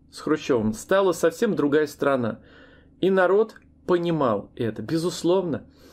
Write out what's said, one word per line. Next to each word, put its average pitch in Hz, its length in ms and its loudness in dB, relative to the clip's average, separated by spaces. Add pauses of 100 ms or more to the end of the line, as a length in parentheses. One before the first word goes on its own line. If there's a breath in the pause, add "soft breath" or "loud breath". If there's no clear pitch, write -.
(120)
с - 80 -20
Хрущёвым 127 540 0
стала 190 380 0
совсем 170 440 0
другая 143 320 2
страна. 135 520 -2 (640 loud breath)
И 185 80 2
народ 190 460 2 (300)
понимал 160 720 0
это, 110 260 -4
безусловно. 165 800 -2 (300 loud breath)